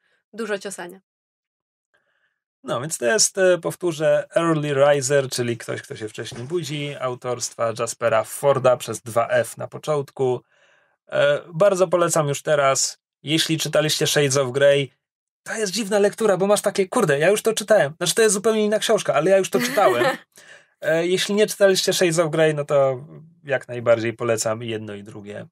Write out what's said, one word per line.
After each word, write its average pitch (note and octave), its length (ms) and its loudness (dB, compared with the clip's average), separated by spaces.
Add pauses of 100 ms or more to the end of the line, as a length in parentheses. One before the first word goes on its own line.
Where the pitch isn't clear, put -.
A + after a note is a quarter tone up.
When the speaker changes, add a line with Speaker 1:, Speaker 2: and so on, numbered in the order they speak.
(320)
Speaker 1:
Dużo G#3 260 -6
ciosania. F#3+ 420 -14 (1600)
Speaker 2:
No, D#3 180 -6
więc D3+ 180 -8
to A#2+ 80 -4
jest, G#3+ 320 0
e, F#3 200 4
powtórzę, D#3 800 -2
Early D#3 380 0
Riser, C#3 560 2
czyli A#2+ 260 -4
Ktoś, A#2+ 260 -10
kto - 140 -16
się A2 120 -10
wcześniej A#2+ 360 -12
budzi, D3 560 -6
autorstwa A#2+ 760 -6
Jaspera A#2 460 -2
Forda B2+ 520 2
przez A2+ 240 -8
dwa A2+ 280 -2
F - 280 -2
na B2 120 -10
początku. C3+ 760 -4 (680)
E, C#3+ 340 0 (120)
bardzo F#3 340 2
polecam E3 400 0
już C#3+ 140 -6
teraz. C#3 560 0 (240)
Jeśli D#3 360 0
czytaliście D3+ 480 0
Shades C#3+ 300 2
of C3 160 0
Grey, C#3 400 2 (500)
to - 120 -10
jest G#3+ 180 -4
dziwna G3+ 260 -2
lektura, G3+ 380 2
bo F#3 100 0
masz G3+ 160 2
takie, G3 260 0
kurde, D#3+ 300 2
ja D#3+ 120 2
już G#3 120 0
to A3 100 0
czytałem. G3 440 2
Znaczy, F3 180 -2
to A3+ 80 4
jest G#3+ 120 4
zupełnie G#3+ 300 0
inna G#3 140 0
książka, G3 360 0
ale D#3 160 2
ja G3 80 6
już F#3 120 -2
to - 100 2
czytałem. - 440 2
Speaker 1:
<laughs> C4 120 0 (640)
Speaker 2:
E, E3 260 0
jeśli F#3 280 -2
nie G#3 120 2
czytaliście F#3+ 460 2
Shades E3+ 260 0
of E3 120 2
Grey, D#3 240 2
no D3 100 -4
to C3+ 400 0 (400)
jak C3 240 -4
najbardziej A#2 440 2
polecam A2+ 500 -2
jedno A2 320 -8
i G2+ 80 -14
drugie. G2+ 500 -16